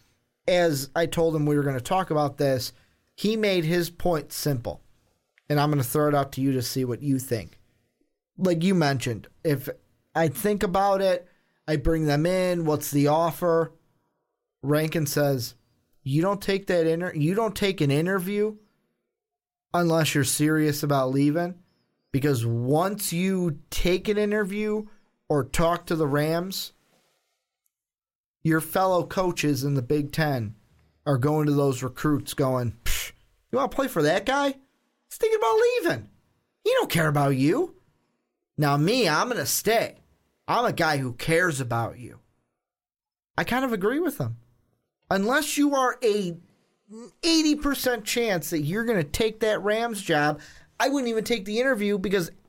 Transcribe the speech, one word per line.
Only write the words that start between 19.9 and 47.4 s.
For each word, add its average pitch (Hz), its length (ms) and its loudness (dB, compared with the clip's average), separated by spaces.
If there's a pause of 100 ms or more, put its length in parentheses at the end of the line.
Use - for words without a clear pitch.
you're 147 100 2
serious 151 580 0
about 139 280 2
leaving, 147 460 0 (540)
because 131 360 0
once 131 640 0
you 180 460 0 (100)
take 180 400 0
an 208 80 2
interview 208 720 -2 (420)
or 139 160 2
talk 170 420 0
to 175 100 0
the 156 100 2
Rams, 160 640 -2 (1700)
your 160 180 2
fellow 185 460 0
coaches 170 580 -2
in 143 100 -2
the 135 80 0
Big 147 300 -2
Ten 131 420 -2 (520)
are 143 120 2
going 151 280 2
to 147 60 2
those 139 300 0
recruits 131 520 -2
going, 127 380 0 (120)
'Psh, - 280 0 (380)
you 226 60 -2
wanna 254 120 0
play 269 200 -2
for 170 140 0
that 180 240 2
guy? 277 220 2 (600)
He's - 100 -18
thinking 440 200 2
about 440 220 4
leaving. 440 500 0 (540)
He 415 100 2
don't 494 160 0
care 160 180 2
about 143 280 2
you.' 196 380 2 (840)
Now 143 200 2
me, 196 320 2
I'm 165 200 0
gonna 190 180 -4
stay. 208 520 0 (480)
I'm 220 180 0
a 208 80 0
guy 151 260 0
who 127 160 -4
cares 165 460 0
about 117 380 -4
you." 113 220 -18 (1160)
I 165 80 -2
kind 254 200 -2
of 254 80 -2
agree 226 280 0
with 349 180 -4
him. 117 180 -6 (720)
Unless 233 460 0
you 285 180 2
are 254 280 2
a 202 340 0 (840)
eighty 320 320 4